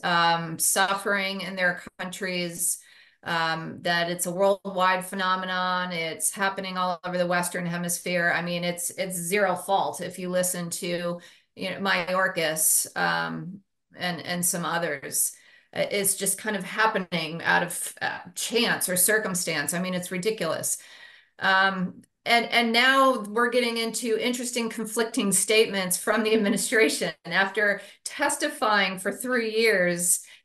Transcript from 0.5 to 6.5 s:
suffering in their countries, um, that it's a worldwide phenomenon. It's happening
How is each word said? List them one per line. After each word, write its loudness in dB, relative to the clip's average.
suffering 0
in -8
their 0
countries, -4
um, -2
that 0
it's -2
a -4
worldwide 2
phenomenon. 0
It's -2
happening -2